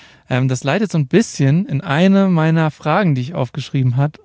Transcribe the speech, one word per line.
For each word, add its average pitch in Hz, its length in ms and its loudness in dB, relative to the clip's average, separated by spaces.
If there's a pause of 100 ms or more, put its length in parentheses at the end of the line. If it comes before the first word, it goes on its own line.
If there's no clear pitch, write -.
(300)
Ähm, 131 180 0
das 127 160 -4
leitet 175 280 -2
so 175 80 -2
ein 139 80 -2
bisschen 170 580 0
in 139 160 -4
eine 190 460 2
meiner 160 440 2
Fragen, 160 440 0
die 127 60 -2
ich 139 120 -8
aufgeschrieben 127 640 -4
hat, 147 280 -2